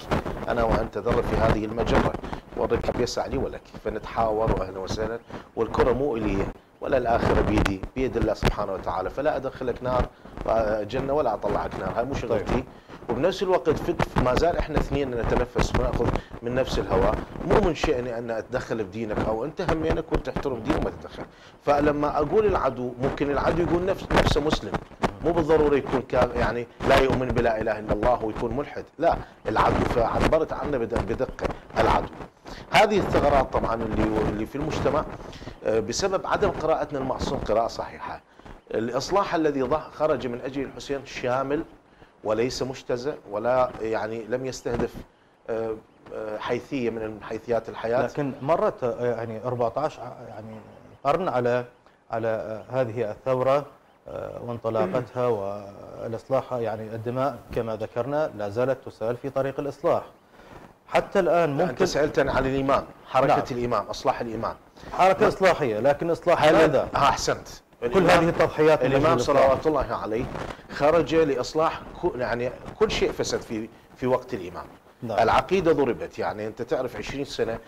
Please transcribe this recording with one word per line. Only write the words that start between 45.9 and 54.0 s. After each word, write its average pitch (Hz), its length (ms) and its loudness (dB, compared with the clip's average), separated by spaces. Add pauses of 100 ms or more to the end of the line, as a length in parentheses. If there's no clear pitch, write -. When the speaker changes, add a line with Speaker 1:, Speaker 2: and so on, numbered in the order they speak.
Speaker 1:
آه، 107 240 -8
حيثية 120 520 -2
من 110 320 -6
حيثيات 113 460 -2
الحياة. 117 340 0
Speaker 2:
لكن 139 300 -2 (100)
مرت، 175 420 0
آه، 117 200 -2
يعني، 113 400 -2
أربعتاش، 123 540 -2
آه، 120 180 -12 (120)
يعني، 110 320 -14 (440)
قرن 165 240 2
على، 123 360 2 (460)
على، 113 180 -2
آه، 107 520 -4
هذه 113 300 -2
الثورة، 131 560 0 (420)